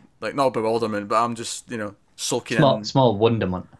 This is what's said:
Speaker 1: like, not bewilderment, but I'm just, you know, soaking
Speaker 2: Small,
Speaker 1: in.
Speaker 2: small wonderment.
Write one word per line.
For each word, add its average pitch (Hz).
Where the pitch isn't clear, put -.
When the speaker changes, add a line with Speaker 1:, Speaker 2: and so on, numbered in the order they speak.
Speaker 1:
like, 110
not 135
bewilderment, 110
but 113
I'm 120
just, -
you 120
know, 104
soaking 123
Speaker 2:
Small, 131
Speaker 1:
in. 104
Speaker 2:
small 120
wonderment. 101